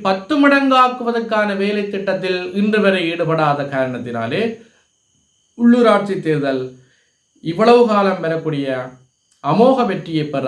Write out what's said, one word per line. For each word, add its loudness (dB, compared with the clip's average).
பத்து -2
மடங்காக்குவதற்கான 2
வேலை -2
திட்டத்தில் -4
இன்று 0
வரை 2
ஈடுபடாத -2
காரணத்தினாலே -4
உள்ளூராட்சி 4
தேர்தல் -2
இவ்வளவு 4
காலம் 0
பெறக்கூடிய -4
அமோக 4
வெற்றியை -4
பெற -4